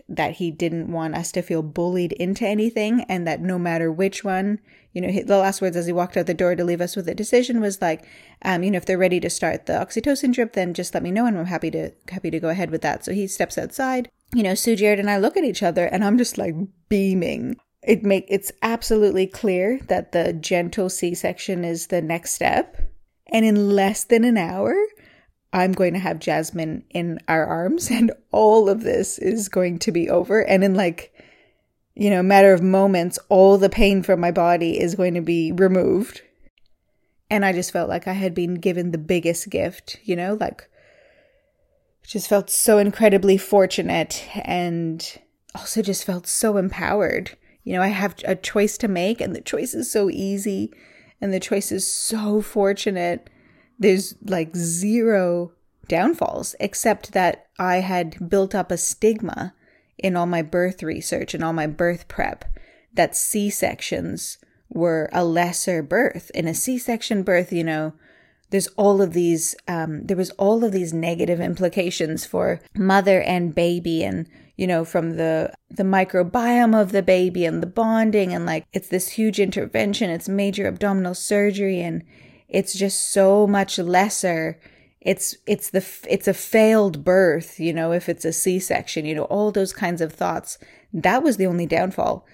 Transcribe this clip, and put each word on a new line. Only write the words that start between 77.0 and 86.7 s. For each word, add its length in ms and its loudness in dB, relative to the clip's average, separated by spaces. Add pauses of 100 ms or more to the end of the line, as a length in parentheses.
baby 420 2
and 160 -2
the 60 -4
bonding, 640 2
and, 120 -4
like, 280 -4
it's 160 -8
this 200 -2
huge 300 0
intervention, 720 -2
it's 180 -6
major 400 -2
abdominal 460 -2
surgery, 640 0
and 240 -6 (440)
it's 260 -2
just 380 -2
so 340 6
much 320 0
lesser. 840 0 (400)
It's, 460 -2
it's 240 -2
the 80 -4
f-, 320 -6
it's 180 0
a 60 2
failed 720 2